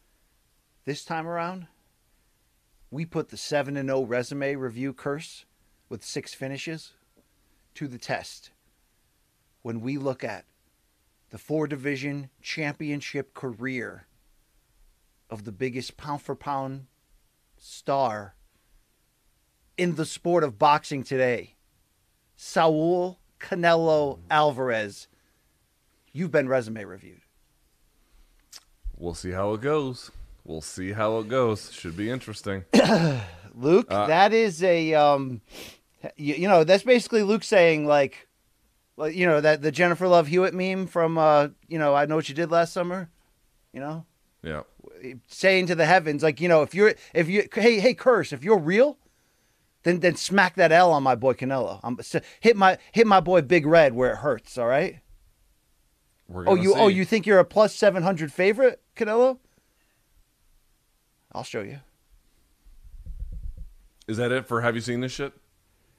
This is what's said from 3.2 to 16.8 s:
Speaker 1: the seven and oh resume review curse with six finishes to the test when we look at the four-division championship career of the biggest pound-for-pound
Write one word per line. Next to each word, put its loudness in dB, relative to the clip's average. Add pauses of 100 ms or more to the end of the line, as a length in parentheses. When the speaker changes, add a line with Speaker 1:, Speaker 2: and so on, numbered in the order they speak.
Speaker 1:
the -20
seven -4
and -6
oh -2
resume -6
review -10
curse -12 (440)
with -14
six -12
finishes -12 (840)
to -12
the -14
test -10 (1120)
when -8
we -8
look -6
at -12 (840)
the -20
four-division -6 (140)
championship -8
career -10 (1200)
of -16
the -16
biggest -10
pound-for-pound -10 (720)